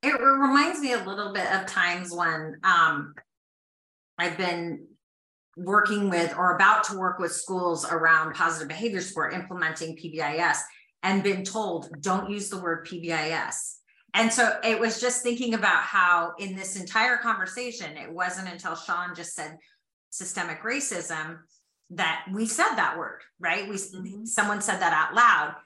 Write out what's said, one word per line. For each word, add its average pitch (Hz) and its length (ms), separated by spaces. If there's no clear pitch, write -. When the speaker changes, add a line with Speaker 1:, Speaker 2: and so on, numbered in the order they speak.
Speaker 1:
It 269 60
re-, 240 60
reminds 294 340
me 254 120
a 208 100
little 196 300
bit 185 180
of 190 140
times 180 480
when, 160 500
um, 156 500
I've 170 200
been 170 480
working 202 520
with 170 280
or 180 180
about 208 300
to 202 120
work 185 220
with 170 120
schools 180 580
around 160 460
positive 160 320
behavior 190 340
support, 156 320
implementing 165 640
P 165 160
B 156 100
I 151 160
S, 165 260
and 196 200
been 190 200
told, 190 460
"Don't 196 280
use 202 200
the 196 80
word 165 280
P 180 160
B 170 100
I 156 180
S." - 500
And 226 180
so 226 320
it 220 160
was 220 220
just 247 220
thinking 240 300
about 190 300
how 175 560
in 196 160
this 190 240
entire 226 380
conversation, 220 800
it - 140
wasn't 180 380
until 165 260
Sean 175 400
just 165 180
said 160 240
systemic 170 540
racism 170 760
that 165 420
we 214 140
said 320 300
that 165 220
word, 131 220
right? 180 280
We, 208 80
Speaker 2:
Mm-hmm. 190 500
Speaker 1:
someone 208 360
said 190 180
that 170 140
out 160 200
loud. 196 420